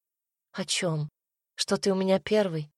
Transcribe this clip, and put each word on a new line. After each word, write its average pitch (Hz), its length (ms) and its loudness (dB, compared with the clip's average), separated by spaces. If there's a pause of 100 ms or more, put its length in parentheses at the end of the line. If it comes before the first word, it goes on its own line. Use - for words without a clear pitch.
(540)
"О 185 120 -6
чём? 156 440 -2 (460)
Что - 220 0
ты 196 140 0
у 185 40 2
меня 190 240 2
первый? 190 580 0